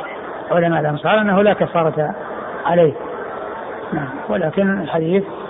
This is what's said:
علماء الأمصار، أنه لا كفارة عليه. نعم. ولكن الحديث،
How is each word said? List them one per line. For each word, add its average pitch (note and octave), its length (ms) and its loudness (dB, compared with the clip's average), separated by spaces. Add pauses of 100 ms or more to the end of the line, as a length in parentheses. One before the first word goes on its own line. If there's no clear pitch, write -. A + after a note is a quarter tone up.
(500)
علماء E3 300 4
الأمصار، D3+ 400 2
أنه G3+ 220 4
لا G#3 100 6
كفارة D#3 600 0 (520)
عليه. E3+ 260 6 (1000)
نعم. - 160 -4 (200)
ولكن G3 540 0
الحديث، E3 420 0 (260)